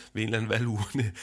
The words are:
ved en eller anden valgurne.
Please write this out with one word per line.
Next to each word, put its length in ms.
ved 100
en 60
eller 100
anden 120
valgurne. 640